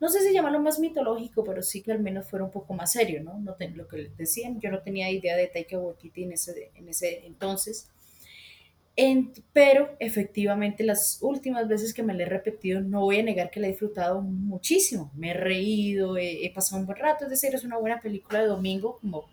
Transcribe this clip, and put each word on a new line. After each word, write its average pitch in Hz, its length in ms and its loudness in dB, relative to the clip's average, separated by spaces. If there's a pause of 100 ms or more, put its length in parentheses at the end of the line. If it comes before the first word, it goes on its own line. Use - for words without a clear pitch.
no 320 80 2
sé 370 120 4
si 392 120 6
llamarlo 302 260 4
más 302 200 2
mitológico, 240 680 0
pero 190 180 -4
sí 196 200 -4
que 220 100 -2
al 220 80 0
menos 190 260 -4
fuera 190 200 -4
un 190 40 -10
poco 190 220 -10
más 175 200 -2
serio, 196 300 2
¿no? 185 160 -12
No 196 180 -8
ten-, 170 200 -10
lo 165 100 -12
que 151 300 -12
decían, 233 420 -4
yo 208 120 -4
no 190 100 -2
tenía 190 300 -4
idea 180 260 0
de 180 120 2
Taika 180 300 -6
Waititi 175 460 -8
en 180 80 -8
ese, 170 440 -8
en 175 120 -20
ese 170 380 -4
entonces. 196 640 -6 (1080)
En-, 262 360 4 (200)
pero 285 380 8 (100)
efectivamente 208 840 0
las 208 380 2
últimas 254 480 -2
veces 214 240 0
que 233 100 -6
me 214 120 0
la 175 100 -2
he - 20 0
repetido, 190 540 -2
no 196 220 0
voy 196 180 4
a - 20 4
negar 185 280 0
que 208 100 -8
la 202 80 0
he - 20 0
disfrutado 196 520 -2
muchísimo. 190 920 0
Me 160 160 -6
he 175 40 -4
reído, 190 840 0
he, 175 300 -2
he 180 60 -8
pasado 190 280 -2
un 190 60 -4
buen 196 120 -6
rato, 302 260 2
es 277 60 -6
decir, 262 240 0
es 262 100 -4
una 240 120 -6
buena 226 240 0
película 214 400 -2
de 220 60 4
domingo, 190 520 -2
como, 165 340 -6